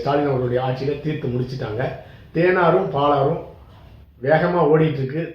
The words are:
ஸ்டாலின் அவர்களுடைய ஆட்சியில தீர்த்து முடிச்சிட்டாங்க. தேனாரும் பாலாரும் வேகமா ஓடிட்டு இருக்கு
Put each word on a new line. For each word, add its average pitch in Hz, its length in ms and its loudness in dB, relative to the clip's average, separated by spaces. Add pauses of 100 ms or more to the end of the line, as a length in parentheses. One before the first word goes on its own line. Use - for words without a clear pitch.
ஸ்டாலின் 147 280 0
அவர்களுடைய 123 360 0
ஆட்சியில 135 280 -2 (120)
தீர்த்து 143 280 -4
முடிச்சிட்டாங்க. 120 500 -6 (500)
தேனாரும் 180 600 4
பாலாரும் 143 480 2 (840)
வேகமா 170 420 2
ஓடிட்டு 151 340 2
இருக்கு 151 220 -4 (120)